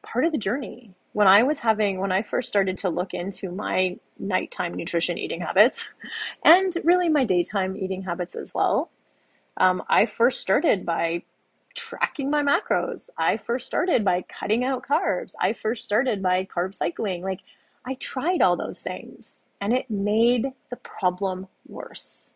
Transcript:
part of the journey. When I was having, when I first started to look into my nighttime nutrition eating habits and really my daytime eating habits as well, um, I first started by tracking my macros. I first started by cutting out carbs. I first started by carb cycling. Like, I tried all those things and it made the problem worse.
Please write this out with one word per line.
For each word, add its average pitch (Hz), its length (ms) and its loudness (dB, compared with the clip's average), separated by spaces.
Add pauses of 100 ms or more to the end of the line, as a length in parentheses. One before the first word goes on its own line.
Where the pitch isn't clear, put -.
part 254 220 -2
of 330 80 2
the 277 60 -2
journey. 202 560 -6 (180)
When 202 160 4
I 202 140 8
was 277 180 2
having, 208 380 2
when 190 140 0
I 190 100 0
first - 260 -2
started 190 300 0
to 180 120 0
look 180 240 -2
into 180 360 -6
my 190 480 -2 (200)
nighttime 185 560 -4
nutrition 170 440 -2
eating 165 220 -6
habits 214 460 4 (580)
and 370 280 6 (120)
really 349 240 4
my 302 160 4
daytime 190 520 0
eating 190 280 -4
habits 175 300 -4
as - 200 -8
well, 208 360 2 (680)
um, 185 320 2
I 190 180 4
first 240 340 0
started 202 460 2
by 170 360 0 (520)
tracking - 560 -4
my 294 120 2
macros. 277 760 0
I 165 180 2
first 233 300 -4
started 302 380 0
by 185 180 2
cutting - 420 -2
out 254 220 -2
carbs. 220 540 0
I 196 120 2
first 226 320 -2
started 220 380 0
by 185 240 2
carb 185 280 -2
cycling. 214 480 -2
Like, 190 180 -2 (440)
I 254 100 -4
tried 277 480 0
all 180 140 4
those - 260 -6
things - 580 -10 (200)
and 202 120 0
it 254 180 0
made 226 640 2 (180)
the 247 60 -6
problem 185 720 -2 (200)
worse. - 680 -10